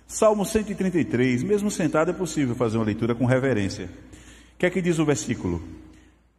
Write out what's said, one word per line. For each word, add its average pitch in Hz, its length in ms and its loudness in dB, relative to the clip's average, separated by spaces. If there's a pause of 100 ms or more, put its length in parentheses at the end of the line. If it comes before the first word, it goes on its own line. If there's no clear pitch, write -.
Salmo 214 380 2
cento 214 260 -2
e 196 60 -6
trinta 180 240 0
e 135 60 2
três, 123 360 2
mesmo 202 300 0
sentado 160 400 0
é - 20 -6
possível 151 420 -2
fazer 117 220 0
uma 113 80 2
leitura 123 300 0
com 131 100 0
reverência. 117 600 0
O - 720 -20
que 175 60 2
é 180 40 2
que 185 120 0
diz 170 180 0
o 156 60 2
versículo? 104 580 -2 (760)